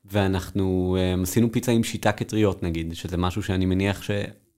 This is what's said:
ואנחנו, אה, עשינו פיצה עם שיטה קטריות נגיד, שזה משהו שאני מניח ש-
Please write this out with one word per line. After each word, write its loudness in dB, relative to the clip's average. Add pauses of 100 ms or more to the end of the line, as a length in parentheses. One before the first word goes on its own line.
ואנחנו, 0
אה, 2
עשינו 2
פיצה 0
עם 2
שיטה 0
קטריות 0
נגיד, -4
שזה -8
משהו 0
שאני 0
מניח 0
ש- -4 (460)